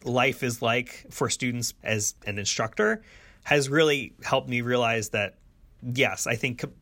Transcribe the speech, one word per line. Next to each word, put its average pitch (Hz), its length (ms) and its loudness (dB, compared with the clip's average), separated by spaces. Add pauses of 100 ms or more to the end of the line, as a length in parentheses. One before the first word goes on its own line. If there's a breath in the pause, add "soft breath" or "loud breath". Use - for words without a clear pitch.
life 123 400 2
is 120 180 -2
like 123 480 -2
for 127 200 -2
students 120 440 -2 (100)
as 107 320 -2 (100)
an 101 120 -6
instructor 214 640 0 (420 loud breath)
has 143 260 2
really 147 440 2 (100)
helped 135 240 0
me 120 140 0
realize 117 480 0
that, 104 260 -2 (460)
yes, 123 460 0
I 120 80 0
think 120 240 -4
co-, 143 120 -6 (100)